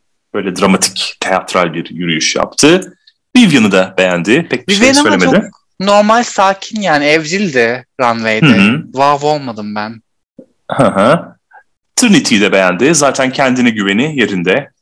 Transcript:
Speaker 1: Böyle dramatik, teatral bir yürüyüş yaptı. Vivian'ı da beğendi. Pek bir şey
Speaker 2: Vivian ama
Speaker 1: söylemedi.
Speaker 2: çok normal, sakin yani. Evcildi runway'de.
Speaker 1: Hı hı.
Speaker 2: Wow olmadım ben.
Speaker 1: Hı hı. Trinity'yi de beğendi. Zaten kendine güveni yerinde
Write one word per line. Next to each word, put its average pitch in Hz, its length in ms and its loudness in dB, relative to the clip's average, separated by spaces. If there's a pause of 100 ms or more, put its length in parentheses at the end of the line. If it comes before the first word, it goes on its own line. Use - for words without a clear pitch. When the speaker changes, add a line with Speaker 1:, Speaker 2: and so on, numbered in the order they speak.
(340)
Speaker 1:
Böyle 95 220 -6
dramatik, 95 640 -2
teatral 90 540 -2
bir 82 160 -8
yürüyüş 82 460 -4
yaptı. 160 580 0 (440)
Vivian'ı 139 340 4
da 92 260 0
beğendi. 92 520 0
Pek 127 180 -6
bir 196 60 0
şey 202 80 0
Speaker 2:
Vivian 262 140 4
ama 294 140 2
Speaker 1:
söylemedi. 185 260 2
Speaker 2:
çok - 260 -4 (180)
normal, 208 440 2
sakin 196 580 -2
yani. 156 240 0
Evcildi 151 800 -2 (160)
runway'de. 113 460 0
Speaker 1:
Hı 104 140 4
hı. 123 220 0
Speaker 2:
Wow 143 440 0
olmadım 113 480 -6
ben. 110 260 -10 (720)
Speaker 1:
Hı - 120 -2
hı. 113 520 0 (600)
Trinity'yi 139 460 2
de 98 100 2
beğendi. 95 440 2
Zaten 135 360 0
kendine 127 380 0
güveni 110 500 -2
yerinde 95 320 0 (300)